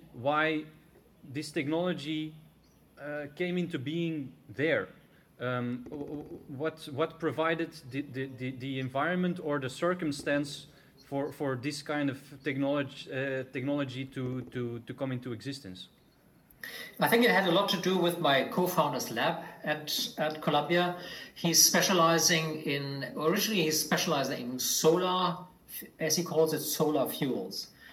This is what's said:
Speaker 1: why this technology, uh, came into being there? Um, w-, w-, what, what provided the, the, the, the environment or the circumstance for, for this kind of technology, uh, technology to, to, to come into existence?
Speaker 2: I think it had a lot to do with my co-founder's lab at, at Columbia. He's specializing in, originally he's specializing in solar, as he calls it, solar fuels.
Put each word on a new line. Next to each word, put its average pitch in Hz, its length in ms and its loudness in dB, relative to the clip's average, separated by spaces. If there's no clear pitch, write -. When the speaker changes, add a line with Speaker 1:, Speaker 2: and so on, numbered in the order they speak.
Speaker 1:
why 151 500 2
this 147 180 -6
technology, 156 840 -2
uh, 147 240 -8
came 180 220 0
into 170 200 0
being 156 540 -2
there? 135 320 2
Um, 123 500 -4
w-, 143 160 -8
w-, 151 420 -10
what, 156 460 -6
what 160 260 -2
provided 160 520 0
the, 139 100 -4
the, 135 240 -4
the, 127 140 -4
the 131 280 -6
environment 170 640 0
or 147 160 0
the 131 100 -4
circumstance 147 1000 -2
for, 139 240 -4
for 135 220 -2
this 143 260 -6
kind 147 280 0
of 123 80 -4
technology, 139 680 -2
uh, 135 400 -2
technology 131 540 -2
to, 127 360 -4
to, 120 320 -4
to 120 80 -10
come 131 180 -4
into 123 220 -6
existence? 104 540 -10
Speaker 2:
I 160 100 4
think 240 160 8
it 196 60 6
had 185 160 4
a 170 40 4
lot 196 180 4
to 196 80 2
do 185 200 2
with 170 220 4
my 139 240 4
co-founder's 143 680 0
lab 143 320 0
at, 151 260 -4
at 156 240 -2
Columbia. 175 540 2
He's 165 320 4
specializing 165 960 4
in, 139 460 -4
originally 190 460 2
he's 151 180 2
specializing 139 720 0
in 127 80 -6
solar, 180 760 4
as 160 160 2
he 175 80 0
calls 156 300 4
it, 143 60 0
solar 151 500 2
fuels. 110 600 -4